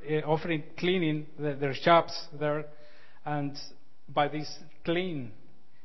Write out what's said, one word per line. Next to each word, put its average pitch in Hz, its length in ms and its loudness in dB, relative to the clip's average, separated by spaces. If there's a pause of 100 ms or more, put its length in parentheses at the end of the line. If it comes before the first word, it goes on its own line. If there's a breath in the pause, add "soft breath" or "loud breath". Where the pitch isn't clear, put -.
äh, 151 160 2
offering 156 400 2 (120)
cleaning 165 500 2 (120)
the, 147 220 -2
their 135 140 2
shops - 540 6 (100)
there, 151 280 0 (580 soft breath)
and 143 340 0 (500)
by 147 200 4
this 151 200 -4 (360)
clean, 165 480 0 (540)